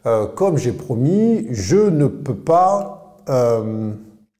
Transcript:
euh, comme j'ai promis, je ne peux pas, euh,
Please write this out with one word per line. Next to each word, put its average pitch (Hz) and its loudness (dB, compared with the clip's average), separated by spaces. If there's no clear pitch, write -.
euh, 110 2
comme 185 0
j'ai 117 -2
promis, 180 0
je 131 2
ne 147 2
peux - -6
pas, 185 0
euh, 110 0